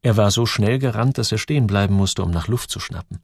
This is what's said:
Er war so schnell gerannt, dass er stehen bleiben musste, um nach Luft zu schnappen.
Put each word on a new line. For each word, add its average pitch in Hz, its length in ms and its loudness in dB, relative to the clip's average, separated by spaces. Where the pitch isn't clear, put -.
Er 113 140 4
war 104 140 4
so 117 160 0
schnell 110 320 0
gerannt, 123 380 0
dass 120 160 -2
er 110 60 -2
stehen 143 280 0
bleiben 98 280 2
musste, 98 280 0
um 85 80 -2
nach 85 180 -2
Luft 117 220 -4
zu 107 100 -8
schnappen. - 440 -12